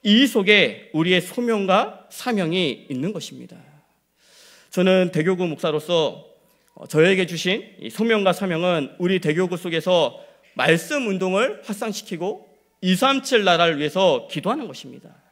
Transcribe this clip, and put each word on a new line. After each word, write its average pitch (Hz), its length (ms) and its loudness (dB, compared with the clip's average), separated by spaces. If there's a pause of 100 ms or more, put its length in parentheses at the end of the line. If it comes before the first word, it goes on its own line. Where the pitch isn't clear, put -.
이 233 240 6
속에 190 640 2
우리의 175 300 2
소명과 220 880 -2
사명이 180 800 -4
있는 147 240 -6
것입니다. 127 420 -16 (1120)
저는 185 440 2
대교구 175 340 0
목사로서, 156 800 -2 (480)
어, - 120 -20
저에게 185 380 2
주신 175 400 -4 (160)
이 113 80 -10
소명과 208 460 0
사명은 175 640 -2
우리 180 200 0
대교구 170 380 -2
속에서 165 720 -2 (260)
말씀 170 520 0
운동을 190 580 -2
확산시키고 196 840 -8 (320)
이삼칠 240 640 2
나라를 170 340 4
위해서 151 520 2
기도하는 240 360 -4
것입니다. - 480 -18 (180)